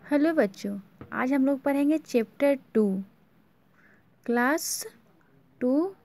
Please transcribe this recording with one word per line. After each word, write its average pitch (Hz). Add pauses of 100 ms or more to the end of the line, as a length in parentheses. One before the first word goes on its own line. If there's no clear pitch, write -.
(120)
हेलो 302
बच्चों, 202 (340)
आज 254
हम 262
लोग 269
पढ़ेंगे 285
chapter 277 (160)
two, 196 (1200)
Class 254 (720)
two 302